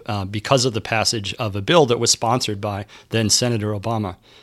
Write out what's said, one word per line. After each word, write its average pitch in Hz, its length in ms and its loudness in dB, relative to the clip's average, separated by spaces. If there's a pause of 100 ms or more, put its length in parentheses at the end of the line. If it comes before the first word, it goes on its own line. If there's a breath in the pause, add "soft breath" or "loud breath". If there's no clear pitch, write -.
uh, 101 180 -4
because 110 400 2
of 127 80 0
the 110 80 -4
passage 107 540 -2
of 107 200 -6
a 104 60 -4
bill 151 260 6
that 120 120 2
was 117 120 2
sponsored 107 500 -2
by 101 260 -6 (240 loud breath)
then 113 180 2
Senator 107 440 0
Obama, 104 440 -4 (260 soft breath)